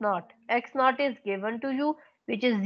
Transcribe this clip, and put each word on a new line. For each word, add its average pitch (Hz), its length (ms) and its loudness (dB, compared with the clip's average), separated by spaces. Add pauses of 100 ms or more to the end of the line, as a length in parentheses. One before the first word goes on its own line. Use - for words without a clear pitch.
naught, 185 300 -2 (240)
x - 220 -10
naught 262 200 4
is 277 140 0 (140)
given 202 340 -4
to 277 160 -4
you, 302 160 0 (340)
which 226 160 -2
is 226 220 2